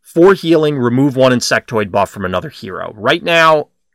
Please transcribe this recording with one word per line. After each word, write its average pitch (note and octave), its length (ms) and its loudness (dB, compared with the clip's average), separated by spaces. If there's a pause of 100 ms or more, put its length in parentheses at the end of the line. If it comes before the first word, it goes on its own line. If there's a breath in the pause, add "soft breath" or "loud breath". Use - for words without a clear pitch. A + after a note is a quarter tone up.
Four F3+ 340 2
healing, D#3 420 0
remove B2+ 380 0
one C3 160 4
insectoid A2+ 600 -2
buff G2 200 0
from G#2 140 -10
another F#2 240 -6
hero. F2 460 -14
Right C3+ 280 -2
now, D#3+ 460 2 (260)